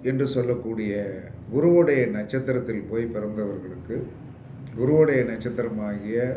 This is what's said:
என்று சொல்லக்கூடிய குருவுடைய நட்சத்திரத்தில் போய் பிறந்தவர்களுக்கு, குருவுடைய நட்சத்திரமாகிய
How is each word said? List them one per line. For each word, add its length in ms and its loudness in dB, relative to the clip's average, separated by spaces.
என்று 240 0
சொல்லக்கூடிய 580 -2
குருவுடைய 500 6
நட்சத்திரத்தில் 760 -2
போய் 240 -2
பிறந்தவர்களுக்கு, 840 -6
குருவுடைய 420 6
நட்சத்திரமாகிய 880 -4